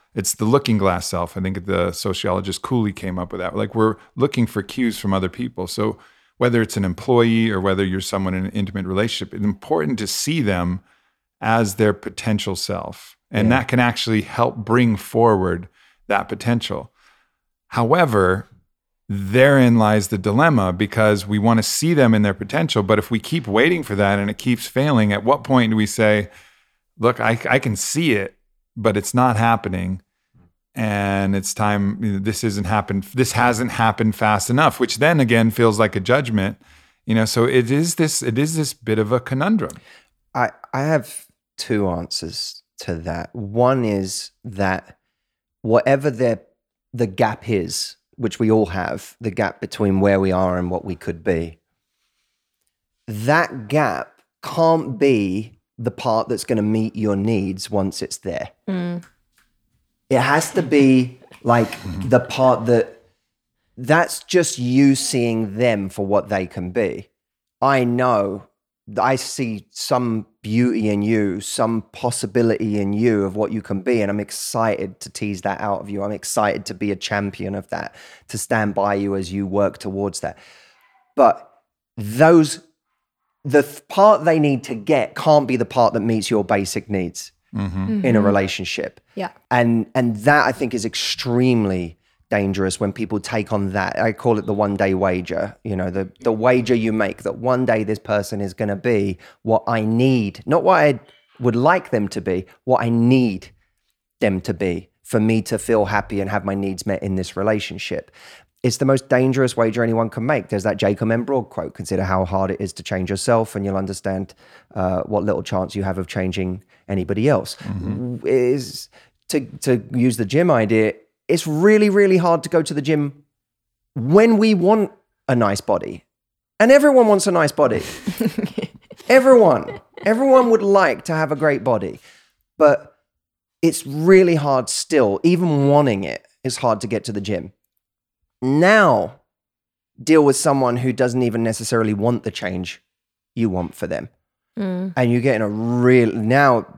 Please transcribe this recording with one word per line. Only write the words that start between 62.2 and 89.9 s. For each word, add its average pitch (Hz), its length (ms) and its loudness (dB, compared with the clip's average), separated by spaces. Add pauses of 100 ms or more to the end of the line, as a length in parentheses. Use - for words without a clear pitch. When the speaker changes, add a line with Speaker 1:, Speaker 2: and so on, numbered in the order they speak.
Speaker 2:
part 123 460 0
that, 117 340 0 (760)
that's 147 480 0
just 175 340 0
you 131 360 4
seeing 113 640 -2
them 107 320 0
for 101 160 -8
what 98 240 0
they 98 180 -2
can 90 240 -8
be. 95 380 -4 (540)
I 131 220 2
know, 120 640 0 (540)
I 127 160 2
see 113 540 -8
some 117 560 -2 (160)
beauty 113 480 0
in 101 120 0
you, 104 380 0
some 113 420 -4 (100)
possibility 113 880 -2
in 101 120 -2
you 107 320 2
of 95 120 -6
what 107 160 -2
you 107 100 -6
can 98 200 -8
be, 117 200 0
and 101 80 -2
I'm 104 100 -4
excited 101 800 -4
to - 100 -16
tease 101 320 -8
that 98 180 -4
out 101 200 -4
of - 80 -14
you. 101 140 -8
I'm 101 100 -6
excited 104 540 -2
to 107 80 -12
be 101 160 -4
a 95 60 -4
champion 98 580 -6
of 98 160 -10
that, - 240 -10 (340)
to - 80 -10
stand 107 380 -2
by 101 200 0
you 101 220 -2
as 90 160 -6
you 98 140 -4
work 98 320 0
towards 98 420 -6
that. 78 160 -10 (800)
But 123 340 4 (480)
those, 143 640 4 (840)
the 143 180 4
th-, - 260 -14
part 196 360 4
they 160 160 4
need 143 240 0
to 127 100 -8
get 113 400 0
can't 151 320 4
be 127 100 0
the 117 80 0
part 117 300 2
that 113 60 -2
meets 110 300 -2
your 107 140 2
basic 98 460 -2
needs 92 400 -6 (220)
Speaker 1:
Mm-hmm. 98 540 -4
Speaker 2:
in 120 80 4
a 107 60 6
Speaker 3:
Mm-hmm. 101 60 4
Speaker 2:
relationship. 98 720 -2 (160)
Speaker 3:
Yeah. 185 140 -6 (200)
Speaker 2:
And, 117 360 2 (100)